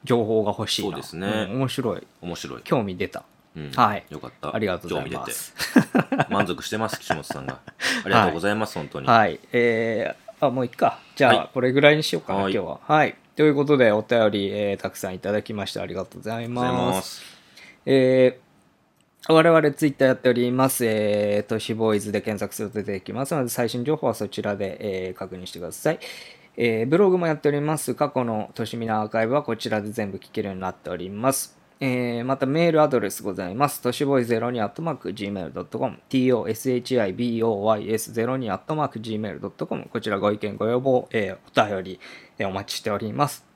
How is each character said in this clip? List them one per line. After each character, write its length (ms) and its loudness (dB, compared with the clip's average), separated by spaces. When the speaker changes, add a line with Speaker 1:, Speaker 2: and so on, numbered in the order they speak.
Speaker 1:
情 220 2
報 180 2
が 140 0
欲 120 -6
し 100 -2
い 60 -4
な。 60 -4
Speaker 2:
そ 60 -8
う 40 -10
で 60 -14
す 80 -16
ね。 340 -4
Speaker 1:
う 60 -8
ん、 40 -2
面 100 -2
白 280 -4
い。 100 -16
Speaker 2:
面 140 -8
白 240 -12
い。 40 -20
Speaker 1:
興 200 0
味 140 -6
出 100 -4
た。 160 -12
Speaker 2:
う 60 -10
ん。 100 -10
Speaker 1:
は 240 2
い。 140 -8
Speaker 2:
よ 100 -12
か 80 -14
っ 40 -14
た。 140 -6
Speaker 1:
あ 40 0
り 80 0
が 120 -2
と 80 -14
う 40 -6
ご 60 -2
ざ 60 -4
い 80 -8
ま 160 -8
す。 260 -10
Speaker 2:
興 80 6
味 280 -2
出 160 -2
て。 80 -8
満 140 0
足 180 -6
し 40 -8
て 80 -4
ま 120 -2
す、 100 -6
岸 140 -4
本 100 -6
さ 160 -8
ん 60 -10
が。 160 -10
Speaker 1:
<laughs> 440 -4
Speaker 2:
あ 20 -4
り 40 0
が 140 6
と 60 2
う 20 -6
ご 60 -4
ざ 120 2
い 40 0
ま 120 -2
す、 100 -8
Speaker 1:
は 60 -6
い。 40 -10
Speaker 2:
本 60 -16
当 80 -6
に。 60 -2
Speaker 1:
は 200 8
い。 120 -4
え 640 0
ー、 60 2
あ、 40 6
も 120 -2
う 40 0
い 20 -6
っ 40 -8
か。 280 0
じ 80 4
ゃ 80 8
あ、 60 6
Speaker 2:
は 80 0
い。 80 -16
Speaker 1:
こ 80 0
れ 100 2
ぐ 100 4
ら 100 10
い 60 4
に 60 -2
し 100 -4
よ 60 -2
う 80 -8
か 60 -4
な、 100 0
Speaker 2:
は 60 2
い。 40 -2
Speaker 1:
今 100 0
日 40 -6
は。 160 -10
は 220 4
い。 100 -6
と 80 4
い 60 8
う 60 2
こ 100 2
と 120 4
で、 140 8
お 100 4
便 300 4
り、 200 0
え 220 -2
ー、 80 -4
た 80 -6
く 80 -14
さ 120 -6
ん 60 -8
い 40 -10
た 120 -4
だ 100 0
き 120 -12
ま 120 -4
し 80 -10
て、 60 -6
あ 60 -6
り 80 -10
が 100 -6
と 140 -14
う 40 -16
ご 0 -
ざ 200 -8
い 60 -8
ま 160 -4
す。 40 0
Speaker 2:
あ 40 0
り 60 0
が 0 -
と 60 0
う 20 0
ご 60 0
ざ 60 0
い 0 -
ま 60 -4
す。 180 -14
Speaker 1:
え 540 6
ー、 60 4
我 160 8
々 220 6
Twitter 340 2
や 80 6
っ 40 2
て 120 4
お 40 6
り 180 2
ま 180 4
す。 160 0
え 600 2
ー、 40 -20
都 100 -2
市 140 -4
ボ 200 2
ー 40 4
イ 20 2
ズ 120 -6
で 100 0
検 180 -4
索 140 -6
す 100 -6
る 60 -6
と 140 -6
出 160 -4
て 20 -12
き 120 -12
ま 120 -4
す 100 -4
の 80 0
で、 60 -2
最 200 -2
新 160 -4
情 100 2
報 120 -2
は 60 2
そ 140 -4
ち 140 -6
ら 140 -2
で、 240 -6
え 320 -6
ー、 20 -10
確 240 -12
認 80 -14
し 60 -14
て 80 -14
く 60 -10
だ 60 -10
さ 200 -2
い。 80 -4
え 280 2
ー、 40 -2
ブ 100 4
ロ 120 8
グ 80 4
も 80 0
や 80 2
っ 40 -2
て 100 0
お 40 4
り 100 0
ま 160 0
す。 180 -4
過 180 0
去 120 2
の 280 -4
都 120 -4
市 120 -8
ミ 80 -4
ナ 160 0
ア 40 -2
ー 40 -8
カ 140 2
イ 40 2
ブ 60 0
は 80 2
こ 140 -2
ち 140 -6
ら 120 0
で 100 -8
全 200 -4
部 60 -10
聞 140 -16
け 100 -4
る 60 -2
よ 40 -6
う 40 -8
に 60 -8
な 80 -2
っ 60 -10
て 140 -12
お 80 -6
り 120 -8
ま 240 0
す。 240 -6
え 420 -2
ー、 40 -4
ま 120 -2
た 80 0
メ 240 4
ー 20 2
ル 100 6
ア 60 6
ド 120 2
レ 100 -2
ス 140 -10
ご 100 -4
ざ 160 -6
い 60 -8
ま 140 2
す。 120 -10
都 100 -2
市 140 -2
ボ 140 2
ー 20 2
イ 40 0
ゼ 140 0
ロ 120 -2
二 100 -4
ア 60 -2
ッ 60 -8
ト 80 -10
マ 120 -4
ー 20 -6
ク 180 -8
ジ 120 -8
ー 60 -6
メ 100 -4
ー 60 -6
ル 60 -12
ド 80 -8
ッ 20 -8
ト 160 -8
コ 100 -2
ム、 80 -12
テ 100 2
ィ 80 4
ー 100 4
オ 100 -2
ー 40 -2
エ 40 -2
ス 160 -4
エ 60 2
イ 60 -4
チ 160 0
ア 80 2
イ 60 -4
ビ 260 -2
ー 80 2
オ 140 0
ー 40 -2
ワ 140 4
イ 120 -4
エ 60 0
ス 160 -6
ゼ 120 0
ロ 120 -2
二 140 -6
ア 40 0
ッ 40 -8
ト 160 -4
マ 100 0
ー 40 -4
ク 100 -10
ジ 160 -6
ー 40 -4
メ 100 -6
ー 40 -8
ル 80 -10
ド 60 -6
ッ 40 -6
ト 160 -8
コ 80 -6
ム、 160 -10
こ 80 -4
ち 100 -6
ら 100 0
ご 120 2
意 60 -2
見、 180 -6
ご 100 -2
要 140 2
望、 320 2
え 220 -2
ー、 280 -2
お 140 0
便 80 -4
り、 160 -10
え 80 -2
ー、 20 0
お 40 -2
待 220 -6
ち 40 -6
し 40 -8
て 80 -4
お 80 0
り 140 -4
ま 160 0
す。 180 -10